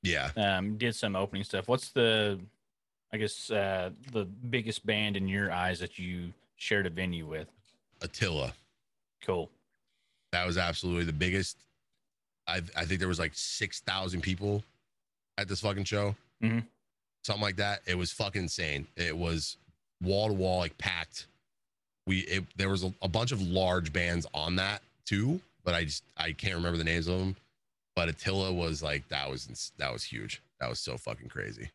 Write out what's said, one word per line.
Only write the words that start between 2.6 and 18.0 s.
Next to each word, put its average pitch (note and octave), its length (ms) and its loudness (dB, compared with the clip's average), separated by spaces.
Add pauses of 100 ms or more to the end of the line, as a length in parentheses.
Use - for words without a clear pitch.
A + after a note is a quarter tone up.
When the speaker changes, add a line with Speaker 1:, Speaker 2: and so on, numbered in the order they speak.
Speaker 2:
I A2 40 -6
guess, G#2+ 340 -2
uh, F#2+ 400 2 (220)
the G#2+ 120 0
biggest A2+ 640 -4
band G#2+ 300 2
in F#2+ 100 2
your G2 240 2
eyes F2+ 300 2
that - 180 -8
you F2+ 340 -6 (240)
shared G2+ 300 2
a F2 40 0
venue E2+ 360 -2
with? D#2 220 -8 (520)
Speaker 1:
Attila. D#2+ 520 -2 (680)
Speaker 2:
Cool. F2+ 280 -2 (800)
Speaker 1:
That F2+ 140 2
was F2 100 0
absolutely F2 480 0
the E2 80 0
biggest. F2+ 440 0 (920)
I, F2 160 -2 (140)
I E2 80 0
think E2+ 160 2
there F#2 80 2
was, F2 100 2
like, E2 160 0
six - 460 -4
thousand F#2 400 -2
people G2+ 420 0 (760)
at G2+ 120 -2
this G2 120 -2
fucking G2+ 240 0
show. G#2 300 0 (280)
Speaker 2:
Mm-hmm. A2+ 180 2 (640)
Speaker 1:
Something G#2 180 0
like G2 140 0
that. G2+ 300 0
It F2+ 100 2
was F2+ 160 0